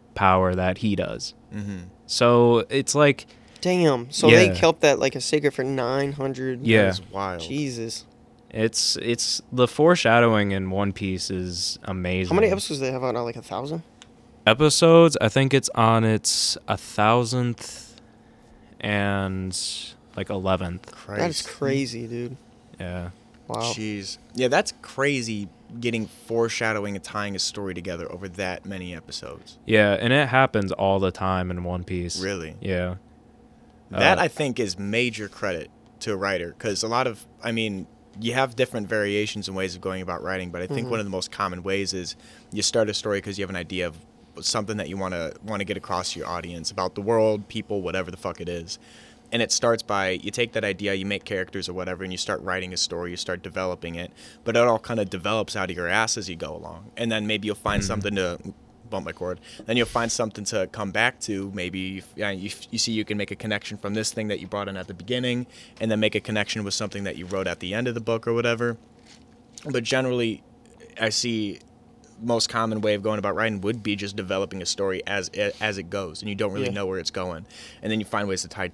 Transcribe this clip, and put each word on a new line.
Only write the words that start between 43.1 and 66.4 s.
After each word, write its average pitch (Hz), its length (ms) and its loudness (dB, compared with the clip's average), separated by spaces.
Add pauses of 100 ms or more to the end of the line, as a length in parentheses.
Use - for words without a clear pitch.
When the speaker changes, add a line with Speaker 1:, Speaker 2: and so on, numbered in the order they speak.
Speaker 2:
'cause 101 160 -8
you 98 60 -2
have 90 60 -6
an 95 60 -6
idea 90 320 -4
of 80 80 -8 (460)
something 107 360 -2
that 87 120 -4
you 95 80 -8
wanna, 90 340 -4 (140)
wanna 101 200 -4
get 95 120 -4
across 92 360 -4
to 85 60 -10
your - 80 -6
audience 85 440 -6
about 92 240 -4
the 101 60 -8
world, 110 480 2
people, 104 320 -4
whatever 87 300 -4
the 90 60 -12
fuck 90 240 -8
it 85 80 -8
is. 85 300 -8 (540)
And 117 80 2
it 110 100 0
starts 120 320 2
by, 95 280 0 (120)
you 98 80 -6
take 120 220 -2
that 110 120 -2
idea, 98 280 -2
you 95 120 -4
make 101 200 -4
characters 92 440 -6
or 87 40 -8
whatever, 90 300 -6
and 92 100 -8
you 87 40 -8
start - 240 -4
writing 92 320 -4
a 90 40 -6
story, 87 340 -4
you 87 60 -8
start 87 260 -6
developing 90 520 -6
it, 87 160 -10 (340)
but 117 100 0
it 117 80 8
all 113 160 6
kinda 113 260 -2
develops 101 520 -2
out 95 120 -2
of 85 60 -6
your 87 140 -4
ass 110 280 2
as 95 120 -8
you 85 80 -8
go 78 180 -8
along. 82 420 -14
And 117 140 0
then 107 160 0
maybe 107 180 0
you'll 104 100 0
find 104 260 0
Speaker 1:
Mm-hmm. 101 60 -2
Speaker 2:
something 101 280 -2
to, 90 240 0 (500)
bump 90 160 -4
my 85 80 -8
cord, 90 260 -6 (280)
then 117 100 2
you'll 117 80 4
find 117 260 0
something 107 320 -4
to 95 300 -2
come 101 180 -4
back 113 300 2
to. 98 340 -4
Maybe 90 240 -4
you, 95 220 -6 (160)
yeah, 101 140 -2
you, 95 180 -8 (220)
you 117 60 -6
see 117 140 -2
you 107 140 0
can 104 120 -4
make 101 140 -4
a 98 60 -10
connection 104 400 -6
from 101 160 -6
this 107 180 -2
thing 107 160 -4
that 101 140 -4
you 92 60 -12
brought 101 200 -6
in 98 80 -8
at 92 140 -10
the 95 40 -10
beginning, 123 540 -4 (320)
and 113 100 0
then 107 120 2
make 107 120 4
a 104 60 2
connection 107 460 -4